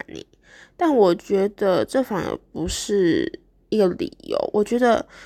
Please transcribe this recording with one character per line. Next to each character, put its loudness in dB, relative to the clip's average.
你。 -16
但 2
我 6
觉 -2
得 0
这 -2
反 -4
而 -6
不 -6
是 -2
一 0
个 4
理 -6
由， -4
我 0
觉 -2
得 2